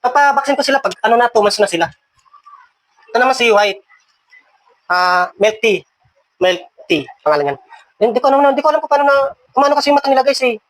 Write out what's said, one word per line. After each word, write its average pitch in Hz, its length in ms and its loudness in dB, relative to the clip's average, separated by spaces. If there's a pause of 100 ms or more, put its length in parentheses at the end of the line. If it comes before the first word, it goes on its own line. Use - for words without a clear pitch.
Papabaksin 277 520 0
ko 285 60 -4
sila 269 160 0
pag, - 220 -4
ano 226 160 2
na, 240 160 0
two 220 80 2
months 202 180 0
na 208 100 0
sila. 170 200 -2 (1200)
Ito - 60 -4
naman 254 200 2
si 240 120 0
White. 202 320 2 (1040)
Ah, 180 540 0
milk 214 240 0
tea. 208 160 0 (580)
Milk 180 240 0 (220)
tea, 143 240 -4 (160)
pangalan 143 320 0
yan. - 20 -20 (380)
Hindi 233 240 0
ko 277 80 0
alam, 277 160 2
hindi 277 160 2
ko 311 80 0
alam 302 160 -2
kung 294 80 -4
paano 285 160 0
na, 277 240 0 (220)
kung 269 100 2
ano 285 140 2
kasi 277 100 -4
yung 285 80 2
mata 277 160 0
nila, 262 140 0
guys, 262 180 -2
eh. 226 260 -2